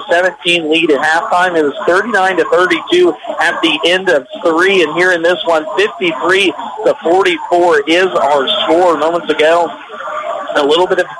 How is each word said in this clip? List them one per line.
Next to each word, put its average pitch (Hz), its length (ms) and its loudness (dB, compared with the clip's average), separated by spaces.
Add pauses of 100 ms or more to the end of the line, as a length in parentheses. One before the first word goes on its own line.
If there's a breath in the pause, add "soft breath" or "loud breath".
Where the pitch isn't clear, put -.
seventeen 175 640 0
lead 165 220 2
at 139 80 2
halftime. 170 580 0
It 160 60 2
was 139 100 -2 (140)
thirty-nine 190 500 0
to 156 140 2
thirty-two 175 640 2 (240 loud breath)
at 165 240 0
the 151 240 0
end 185 220 0
of 143 180 0 (160)
three. 180 400 2
And 151 100 -2
here 180 200 2
in 165 100 -2
this 175 220 0
one, 160 200 0 (100)
fifty-three 185 800 0 (320)
to 147 160 2
forty-four 175 880 2
is 175 160 4
our 143 420 0 (160)
score. 170 320 2
Moments 160 360 -2
ago, 156 340 2 (920)
a 147 80 0
little 160 220 2
bit 180 140 -2
of - 80 -2 (120)